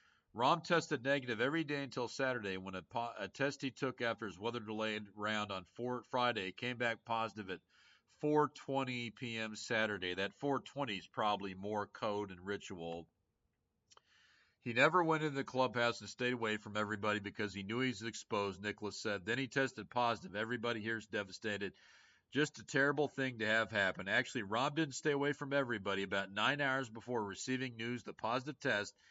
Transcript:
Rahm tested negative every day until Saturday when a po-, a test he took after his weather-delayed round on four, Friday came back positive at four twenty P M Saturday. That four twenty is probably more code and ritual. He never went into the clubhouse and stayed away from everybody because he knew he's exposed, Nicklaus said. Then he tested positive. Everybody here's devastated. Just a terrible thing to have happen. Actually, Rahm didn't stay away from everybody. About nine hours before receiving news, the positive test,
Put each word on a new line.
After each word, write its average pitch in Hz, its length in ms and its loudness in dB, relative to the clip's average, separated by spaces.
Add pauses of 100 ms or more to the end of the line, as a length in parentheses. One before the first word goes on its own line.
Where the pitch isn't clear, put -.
(360)
Rahm 147 260 4
tested 160 440 0
negative 127 340 2
every 147 240 2
day 143 180 -2
until 123 280 -4
Saturday 117 480 0
when 95 180 -6
a 92 60 -4
po-, 117 360 -4
a 98 120 -4
test 139 320 -2
he 135 100 -2
took 127 300 -4
after 117 240 0
his 92 120 -6
weather-delayed 107 640 -2 (120)
round 104 380 0
on 92 100 -4 (120)
four, 123 360 -2
Friday 117 400 2
came 123 260 -4
back 117 280 0
positive 107 440 -2
at 90 120 -6 (600)
four 151 320 6
twenty 131 560 -2
P 117 280 -6
M 110 180 -4
Saturday. 104 580 0
That 98 260 -2
four 139 200 2
twenty 127 380 -4
is 87 100 -12
probably 101 480 0
more 101 320 -2
code 104 420 -2
and 90 160 -12
ritual. 85 600 -6 (1600)
He 120 100 -4
never 156 300 6
went 160 180 2
into 151 140 -2
the 135 80 0
clubhouse 120 580 2
and 101 80 -10
stayed 123 240 0
away 110 240 0
from 104 180 -10
everybody 104 440 0
because 101 340 -4
he 101 80 -4
knew 110 200 -2
he's 123 200 0
exposed, 101 640 -2
Nicklaus 104 340 -4
said. 101 260 -2
Then 110 140 0
he 135 80 0
tested 123 460 -2
positive. 113 440 0
Everybody 113 460 -2
here's 110 240 -2
devastated. 98 680 -2 (600)
Just 147 240 0
a 110 60 -14
terrible 143 440 2
thing 131 320 -4
to 107 60 0
have 110 240 4
happen. 95 380 2
Actually, 120 340 2
Rahm 117 320 0
didn't 143 220 0
stay - 160 2
away 143 220 2
from 139 200 -4
everybody. 104 480 2
About 98 320 0
nine 123 280 2
hours 135 280 0
before 113 340 -2
receiving 127 540 -4
news, 117 260 -2
the 104 100 -8
positive 127 460 -2
test, 104 360 0 (160)